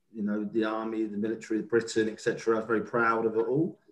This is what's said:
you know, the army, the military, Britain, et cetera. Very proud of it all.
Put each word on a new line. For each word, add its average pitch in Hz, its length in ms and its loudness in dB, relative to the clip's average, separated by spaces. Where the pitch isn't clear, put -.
you 110 100 -8
know, 104 300 -2
the 110 100 2
army, 110 440 -2
the 104 100 -6
military, 110 460 -2
Britain, 110 440 2
et 107 140 -8
cetera. 113 440 2
Very 110 160 2
proud 113 440 2
of 107 100 2
it 113 100 2
all. 147 320 0